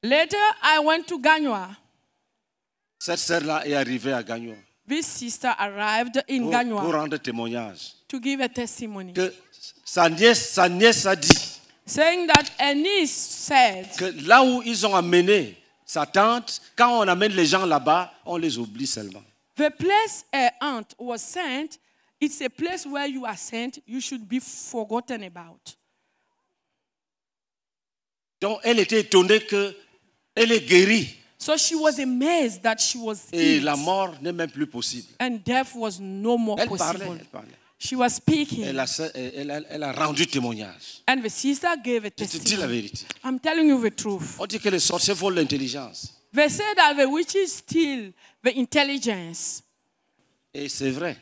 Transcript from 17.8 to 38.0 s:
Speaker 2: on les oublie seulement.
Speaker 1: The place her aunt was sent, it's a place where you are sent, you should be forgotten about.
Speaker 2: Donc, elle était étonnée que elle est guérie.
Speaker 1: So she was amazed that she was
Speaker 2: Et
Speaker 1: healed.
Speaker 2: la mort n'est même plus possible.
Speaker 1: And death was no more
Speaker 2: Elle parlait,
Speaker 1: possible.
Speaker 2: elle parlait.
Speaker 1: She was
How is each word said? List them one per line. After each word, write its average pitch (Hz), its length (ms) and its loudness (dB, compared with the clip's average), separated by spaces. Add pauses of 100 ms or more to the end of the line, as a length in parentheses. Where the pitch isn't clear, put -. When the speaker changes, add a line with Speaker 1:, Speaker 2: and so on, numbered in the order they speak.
Speaker 2:
on 175 120 -6
les 160 220 -4
oublie 117 280 -8
seulement. 101 380 -8 (320)
Speaker 1:
The 294 200 2
place 415 560 0
her 262 180 2 (100)
aunt 254 400 -6
was 240 180 -8
sent, 311 640 -8 (400)
it's 294 200 -2
a 262 80 -4
place 339 380 -8
where 285 220 -6
you 262 180 -8
are 208 100 -8
sent, 240 520 -8
you 247 120 -8
should 233 280 -10
be 240 120 -2
forgotten 220 840 -8
about. 175 500 -20 (2750)
Speaker 2:
Donc, 208 220 -2
elle 233 160 2
était 220 220 2
étonnée 196 400 6
que 202 340 -2 (640)
elle 233 160 4
est 226 80 4
guérie. 185 560 4 (220)
Speaker 1:
So - 180 0
she 311 180 0
was 302 240 2
amazed 262 640 0
that 220 160 2
she - 180 -2
was 220 200 -6 (160)
Speaker 2:
Et 160 240 4
Speaker 1:
healed. 143 80 0
Speaker 2:
la 147 100 2
mort 175 480 0
n'est 170 100 -4
même 170 180 -4
plus 143 180 -6
possible. 120 400 -8 (100)
Speaker 1:
And 247 260 -4
death 262 300 -2
was 220 240 -6
no 196 400 -2
more 214 220 -2
Speaker 2:
Elle 226 80 0
parlait, 175 320 -2
Speaker 1:
possible. 180 200 -10
Speaker 2:
elle - 60 -20
parlait. - 320 -20 (240)
Speaker 1:
She - 140 -6
was 247 140 4